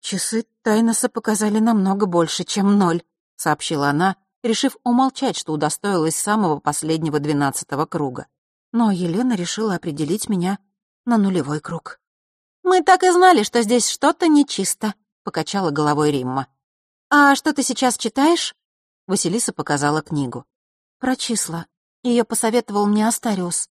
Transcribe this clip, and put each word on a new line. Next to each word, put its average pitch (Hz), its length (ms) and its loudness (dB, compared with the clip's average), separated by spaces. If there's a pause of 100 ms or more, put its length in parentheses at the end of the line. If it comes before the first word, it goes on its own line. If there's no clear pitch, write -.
"Часы 220 440 -4 (180)
Тайноса 226 460 0
показали 214 500 -2
намного 208 460 2
больше, 175 380 0
чем 202 340 2
ноль", 175 260 2 (320)
сообщила 147 540 -2
она, 180 260 0 (280)
решив 233 400 -2
умолчать, 254 540 0
что - 160 -8
удостоилась 165 640 -2
самого 208 440 0
последнего 156 600 -2
двенадцатого 143 680 -2
круга. 139 420 -6 (440)
Но 226 200 2
Елена 185 420 -2
решила 196 420 -4
определить 160 540 -4
меня 190 300 -2 (460)
на 240 120 2
нулевой 170 420 0
круг. - 400 -12 (640)
"Мы 370 200 2
так 370 200 4
и 370 80 6
знали, 349 320 6
что 240 180 0
здесь 233 280 2
что-то 339 380 0
нечисто", 277 680 2 (300)
покачала 175 480 -2
головой 147 400 2
Римма. 131 360 -4 (600)
"А 285 260 6
что 302 180 -2
ты 285 100 -2
сейчас 247 340 0
читаешь?" 294 580 0 (520)
Василиса 190 460 -2
показала 147 480 0
книгу. 131 440 -6 (540)
"Про 254 160 -2
числа. 175 500 -6 (380)
Ее 240 220 2
посоветовал 220 640 -2
мне 214 200 2
Астариус". 185 680 -4